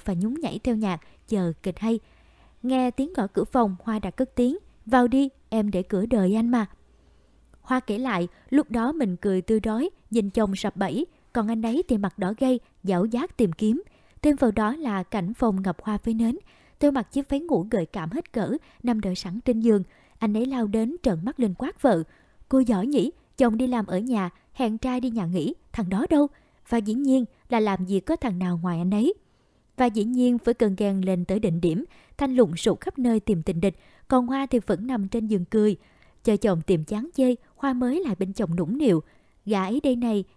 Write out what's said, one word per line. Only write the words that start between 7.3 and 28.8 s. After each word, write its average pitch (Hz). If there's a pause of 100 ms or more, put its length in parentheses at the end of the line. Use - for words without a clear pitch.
Hoa 254
kể 208
lại, 214 (220)
lúc 269
đó 233
mình 240
cười 190
tươi 220
rói, 226 (220)
nhìn 214
chồng 202
sập -
bẫy, 208 (280)
còn 220
anh 226
ấy 233
thì 240
mặt 202
đỏ 190
gay, 254 (240)
dảo 185
giác 240
tìm 202
kiếm. 226 (380)
Thêm 294
vào 247
đó 214
là 220
cảnh 196
phòng 208
ngập 190
hoa 208
với 226
nến. 226 (420)
Tôi 285
mặc 262
chiếc 269
váy 277
ngủ 285
gợi 185
cảm 165
hết 277
cỡ, 208 (320)
nằm 233
đợi 190
sẵn 196
trên 233
giường. 214 (360)
Anh 214
ấy 240
lao 254
đến 226
trợn 180
mắt 262
lên 214
quát 311
vợ: 185 (460)
"Cô 262
giỏi 220
nhỉ, 277 (260)
chồng 233
đi 254
làm 233
ở 180
nhà, 214 (240)
hẹn 226
trai 254
đi 254
nhà 226
nghỉ, 175 (180)
thằng 190
đó 220
đâu? 294 (420)
Và 240
dĩ 214
nhiên 262 (240)
là 233
làm 196
gì 190
có -
thằng 190
nào 180
ngoài 175
anh 180